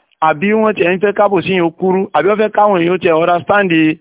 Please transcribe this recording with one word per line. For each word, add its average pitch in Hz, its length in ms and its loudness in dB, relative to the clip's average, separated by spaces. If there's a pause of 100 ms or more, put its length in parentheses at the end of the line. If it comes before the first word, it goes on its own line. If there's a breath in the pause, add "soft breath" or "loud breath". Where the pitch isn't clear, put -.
(220 soft breath)
àbí 156 280 0
wọ́n 220 260 0
ti - 80 -4
ẹ̀ 175 100 0
ń 190 60 -4
fẹ́ 202 140 0
kábòsí 202 400 0
yẹn 180 120 0
ó 165 40 0
kúrú, 185 440 -2
àbí 151 160 0
wọ́n 208 120 0
fẹ́ 214 100 0
káwọn 208 280 2
èèyàn 170 140 0
ó 185 40 -2
ti 175 120 -2
understand 175 640 0 (300)